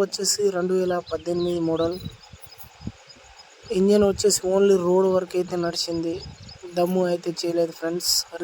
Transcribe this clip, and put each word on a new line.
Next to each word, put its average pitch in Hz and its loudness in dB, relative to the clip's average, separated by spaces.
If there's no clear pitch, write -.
వచ్చేసి 196 -2
రెండు 185 0
వేల 180 0
పద్దెనిమిది 175 -2
మోడల్. 165 -2
ఇంజన్ 202 6
వచ్చేసి 196 2
only 196 6
రోడ్ 190 4
వరకు 185 -2
అయితే 180 -6
నడిచింది, 170 -4
దమ్ము 180 2
అయితే 175 -4
చేయలేదు 170 0
ఫ్రెండ్స్. 170 -2